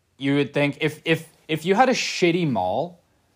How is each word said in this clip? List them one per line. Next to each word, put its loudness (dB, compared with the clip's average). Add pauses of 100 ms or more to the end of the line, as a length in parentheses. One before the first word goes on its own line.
(180)
you 0
would 0
think -2
if, -4
if, -2 (180)
if -4
you 2
had 4
a 2
shitty 0
mall, -4 (340)